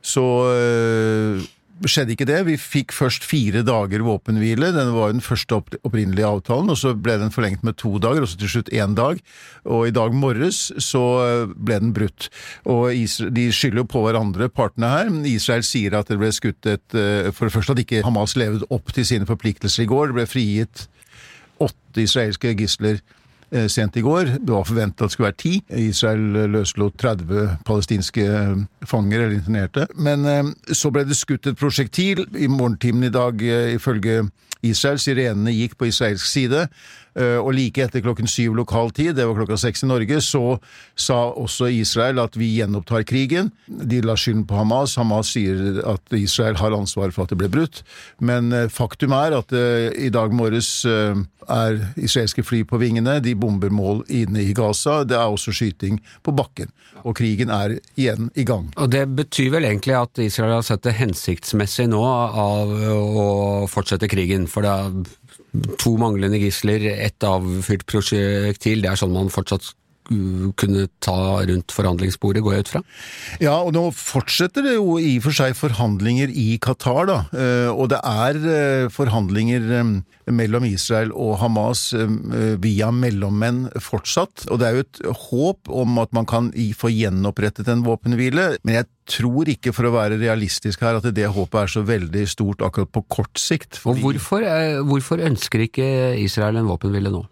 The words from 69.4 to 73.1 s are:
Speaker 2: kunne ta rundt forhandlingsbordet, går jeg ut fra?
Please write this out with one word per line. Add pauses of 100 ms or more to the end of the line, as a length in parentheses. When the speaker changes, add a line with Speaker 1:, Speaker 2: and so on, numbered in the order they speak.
Speaker 2:
kunne (120)
ta
rundt
forhandlingsbordet,
går
jeg
ut
fra? (580)